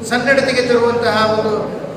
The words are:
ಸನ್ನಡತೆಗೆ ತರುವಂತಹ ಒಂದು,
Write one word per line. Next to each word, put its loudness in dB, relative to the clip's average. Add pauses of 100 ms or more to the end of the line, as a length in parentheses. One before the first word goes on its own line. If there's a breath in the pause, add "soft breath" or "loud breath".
ಸನ್ನಡತೆಗೆ 2
ತರುವಂತಹ 2
ಒಂದು, 0 (440)